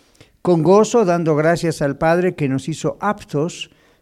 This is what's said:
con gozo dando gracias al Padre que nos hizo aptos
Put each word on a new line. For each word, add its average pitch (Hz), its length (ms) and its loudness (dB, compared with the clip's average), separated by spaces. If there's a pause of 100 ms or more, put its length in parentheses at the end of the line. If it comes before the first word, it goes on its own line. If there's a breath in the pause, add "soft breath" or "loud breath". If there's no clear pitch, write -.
(420 soft breath)
con 175 220 2
gozo 208 420 4
dando 170 320 0
gracias 160 460 0
al 139 160 -2
Padre 175 360 0
que 147 140 -2
nos 135 200 -4
hizo 156 320 -6
aptos 175 680 -6 (320 soft breath)